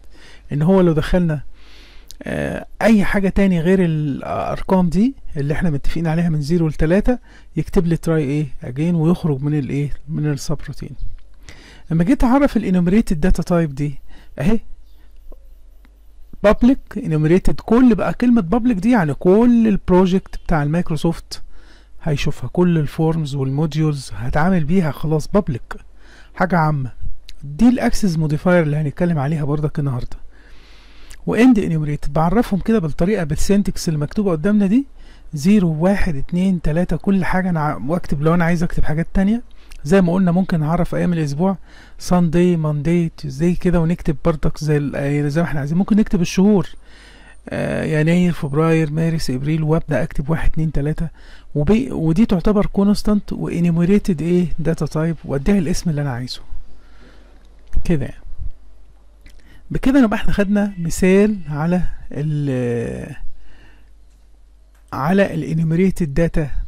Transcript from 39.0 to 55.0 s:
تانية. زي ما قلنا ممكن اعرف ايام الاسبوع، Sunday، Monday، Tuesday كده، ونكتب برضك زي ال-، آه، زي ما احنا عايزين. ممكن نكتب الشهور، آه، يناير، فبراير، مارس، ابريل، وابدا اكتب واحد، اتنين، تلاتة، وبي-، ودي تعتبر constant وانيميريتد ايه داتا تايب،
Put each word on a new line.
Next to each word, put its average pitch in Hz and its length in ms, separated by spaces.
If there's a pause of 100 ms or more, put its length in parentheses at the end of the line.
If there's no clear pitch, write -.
تانية. 208 280 (420)
زي 180 160
ما 170 120
قلنا 185 200
ممكن 175 300
اعرف 165 320
ايام 175 180
الاسبوع، 165 440 (420)
Sunday، 175 580
Monday، 160 600
Tuesday 151 380
كده، 175 260
ونكتب 160 440
برضك 160 340
زي 151 180
ال-، 143 200
آه، 147 320
زي 151 140
ما 170 60
احنا 147 120
عايزين. 147 180
ممكن 196 180
نكتب 208 240
الشهور، 185 480 (800)
آه، - 360
يناير، 165 480
فبراير، 160 580
مارس، 160 400
ابريل، 143 320
وابدا 151 400
اكتب 147 280
واحد، - 200
اتنين، 160 220
تلاتة، 151 360 (460)
وبي-، 202 380
ودي 160 340
تعتبر 196 400
constant 202 640
وانيميريتد 170 920
ايه 175 240 (120)
داتا 160 280
تايب، 160 380